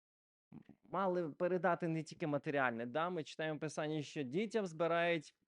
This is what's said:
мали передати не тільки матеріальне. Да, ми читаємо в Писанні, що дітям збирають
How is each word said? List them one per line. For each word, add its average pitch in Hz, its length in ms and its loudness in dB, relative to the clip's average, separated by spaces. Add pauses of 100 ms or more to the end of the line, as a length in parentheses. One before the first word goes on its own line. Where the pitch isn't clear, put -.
(960)
мали 180 360 0
передати 175 580 2
не 160 140 0
тільки 160 240 -6
матеріальне. 135 600 0
Да, 156 240 0
ми 165 140 -4
читаємо 156 320 -4
в 135 40 -6
Писанні, 156 420 -2
що 147 200 -4
дітям 196 440 0
збирають 170 680 2 (140)